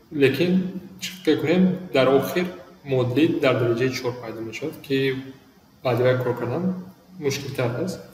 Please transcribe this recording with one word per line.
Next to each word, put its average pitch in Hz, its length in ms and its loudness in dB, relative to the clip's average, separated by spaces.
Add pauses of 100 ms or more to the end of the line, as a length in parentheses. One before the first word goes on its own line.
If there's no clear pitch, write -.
(120)
лекин 156 400 4 (480)
чӣ - 100 -10 (140)
хел 147 160 4
кунем? 175 240 4 (300)
Дар 131 140 4
охир 139 380 2 (380)
модули 131 420 2 (140)
дар 131 200 4
дараҷаи 120 300 2
чор 123 240 -4
пайдо 113 280 -12
мешавад, 113 400 -8
ки 135 160 -2 (840)
баъди 123 200 2
вай 127 140 4
кор 123 200 -2
кардан 131 260 -4 (560)
мушкилтар 135 500 -2 (120)
аст. 185 180 -4 (140)